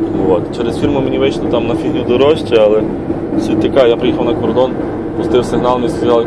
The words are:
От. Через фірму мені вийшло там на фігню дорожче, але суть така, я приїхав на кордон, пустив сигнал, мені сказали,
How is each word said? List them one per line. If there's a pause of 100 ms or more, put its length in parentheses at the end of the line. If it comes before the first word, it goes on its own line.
(300)
От.
Через
фірму
мені
вийшло
там
на
фігню
дорожче,
але (580)
суть
така,
я
приїхав
на
кордон, (460)
пустив
сигнал,
мені
сказали,